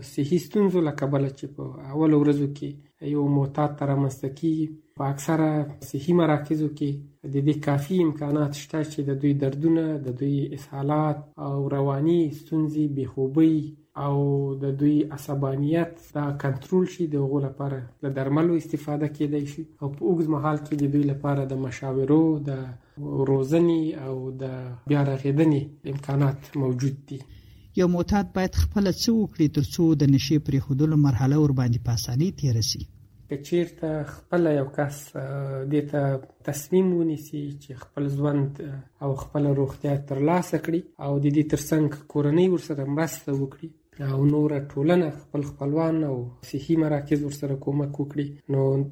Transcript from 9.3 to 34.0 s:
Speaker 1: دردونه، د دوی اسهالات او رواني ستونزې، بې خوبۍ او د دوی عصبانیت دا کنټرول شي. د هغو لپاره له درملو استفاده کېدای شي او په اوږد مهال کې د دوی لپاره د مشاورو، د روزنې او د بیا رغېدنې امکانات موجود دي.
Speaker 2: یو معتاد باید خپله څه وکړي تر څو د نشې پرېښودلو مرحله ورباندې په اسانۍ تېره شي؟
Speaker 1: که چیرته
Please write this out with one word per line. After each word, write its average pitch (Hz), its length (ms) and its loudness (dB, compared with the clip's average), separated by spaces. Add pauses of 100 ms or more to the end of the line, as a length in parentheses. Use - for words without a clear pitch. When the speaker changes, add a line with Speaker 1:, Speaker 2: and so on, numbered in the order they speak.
Speaker 1:
دردونه، 143 500 2 (140)
د 127 180 -6
دوی 139 220 0 (140)
اسهالات 147 680 -2 (200)
او 139 300 -4
رواني 139 520 2 (100)
ستونزې، 151 580 -2
بې 135 180 -4
خوبۍ 156 500 2 (400)
او 143 200 -2 (380)
د 135 220 -2
دوی 147 200 4 (140)
عصبانیت 143 840 -2 (160)
دا 147 140 -4 (140)
کنټرول 143 480 0
شي. 175 200 -6
د 151 100 -4
هغو 139 240 0
لپاره 139 380 -4 (220)
له 139 100 -4
درملو 147 480 2
استفاده 147 500 -4
کېدای 147 380 -2
شي 156 180 -10 (120)
او 143 120 -6
په 139 140 -10
اوږد 170 260 2
مهال 151 300 0
کې 151 180 -8
د 143 160 0
دوی 143 120 4
لپاره 139 400 0
د 135 180 -6
مشاورو، 135 640 2 (140)
د 139 120 -4 (720)
روزنې 156 600 2 (160)
او 131 160 -8 (160)
د 131 140 -8 (380)
بیا 143 220 2
رغېدنې 139 580 2 (240)
امکانات 139 520 0 (180)
موجود 131 400 -2 (100)
دي. 135 120 -12 (580)
Speaker 2:
یو 180 120 4
معتاد 180 440 2
باید 185 220 -2
خپله 202 380 2
څه - 180 -2
وکړي 180 380 2
تر 147 160 0
څو - 180 -2 (120)
د 147 100 2
نشې 143 420 4
پرېښودلو 139 500 2
مرحله 135 420 4
ورباندې 131 400 2
په - 140 -4
اسانۍ 131 400 0
تېره 113 380 0
شي؟ - 120 -6 (420)
Speaker 1:
که 147 120 -8
چیرته 165 520 -2 (160)